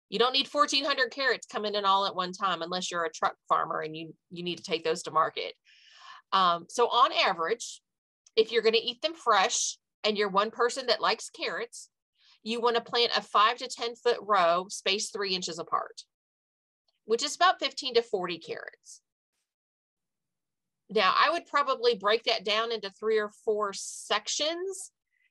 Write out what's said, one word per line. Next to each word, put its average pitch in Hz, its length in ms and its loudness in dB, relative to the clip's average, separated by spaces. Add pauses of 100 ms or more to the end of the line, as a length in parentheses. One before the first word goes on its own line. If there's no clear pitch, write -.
(100)
You 190 80 -2
don't 254 160 2
need 269 140 2
fourteen 285 360 2
hundred 269 260 0
carrots 254 360 -2
coming 208 280 -4
in 202 120 -2
all 196 200 4
at 180 80 -4
one 180 180 -4
time 185 280 -2
unless 180 300 -6
you're 175 140 -2
a 160 80 -4
truck - 220 -2 (140)
farmer 160 320 0
and 156 160 -8
you, 160 180 -12 (160)
you 175 120 -10
need 175 160 -4
to - 60 -16
take 165 200 -4
those 165 200 -2
to 160 60 -12
market. 143 440 -2 (800)
Um, 175 360 2
so 240 200 2
on 262 240 4
average, 190 680 -2 (560)
if 220 160 4
you're 233 100 2
gonna 220 180 4
eat 240 200 -8
them 311 140 -4
fresh - 640 2 (260)
and 214 140 0
you're 208 100 0
one 196 220 2
person 247 380 -2
that 214 120 2
likes 196 300 -2
carrots, 226 580 -8 (540)
you 226 180 -4
wanna 233 220 2
plant 240 340 0
a 214 60 0
five 220 360 2
to 262 100 -8
ten 240 260 -8
foot 240 260 0
row 190 480 4
spaced 208 460 -4
three 196 200 -4
inches 180 240 -6
apart, - 440 -6 (1040)
which 233 160 0
is 285 140 -6
about 359 220 4
fifteen 269 360 -6
to 233 80 4
forty 180 360 -4
carrots. - 600 -14 (1900)
Now, 190 260 4
I 269 140 6
would 339 160 -2
probably 247 480 2
break 202 300 0
that 220 200 -2
down 220 260 -2
into 196 200 -6
three 220 280 0
or 208 120 -2 (140)
four 208 280 -2
sections 311 1160 -6 (400)